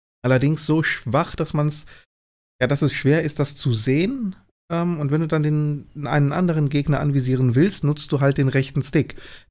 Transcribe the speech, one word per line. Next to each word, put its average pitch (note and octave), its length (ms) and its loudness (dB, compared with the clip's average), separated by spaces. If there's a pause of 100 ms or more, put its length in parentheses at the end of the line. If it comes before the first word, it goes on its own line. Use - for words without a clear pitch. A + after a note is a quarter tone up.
(240)
Allerdings C3 420 2
so D#3 180 2
schwach, - 520 -2
dass - 180 -4
man's, D3+ 320 -2 (760)
ja, B2+ 60 2
dass C#3+ 140 0
es C#3+ 120 2
schwer D#3 300 2
ist, D3 160 -6
das - 180 -2
zu B2+ 160 0
sehen. F#3 640 -2 (340)
Ähm, E3+ 300 -2
und C#3 100 -2
wenn D3+ 80 0
du E3 80 -2
dann D#3+ 160 0
den, D3+ 440 0 (200)
einen C#3+ 240 2
anderen D#3 380 0
Gegner C#3 320 0
anvisieren C3 540 2
willst, F3+ 280 2
nutzt D3 300 -2
du C#3 80 0
halt C#3 160 2
den C#3 100 2
rechten C3+ 340 -2
Stick. - 340 -2 (360)